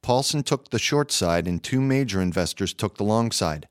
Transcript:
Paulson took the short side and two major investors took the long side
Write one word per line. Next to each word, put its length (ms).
Paulson 400
took 280
the 100
short 320
side 340
and 160
two 180
major 400
investors 540
took 220
the 80
long 260
side 400